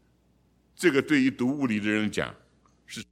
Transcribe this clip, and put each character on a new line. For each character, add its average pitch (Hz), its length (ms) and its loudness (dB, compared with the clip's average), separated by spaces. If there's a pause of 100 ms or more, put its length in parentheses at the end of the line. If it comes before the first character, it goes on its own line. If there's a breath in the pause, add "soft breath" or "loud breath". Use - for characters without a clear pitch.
(760)
这 175 160 4
个 135 100 4
对 135 220 2
于 131 80 2
读 123 180 -2
物 143 180 -2
理 107 140 0
的 104 80 -2
人 107 220 0
讲， 65 240 -6 (520)
是 - 260 -14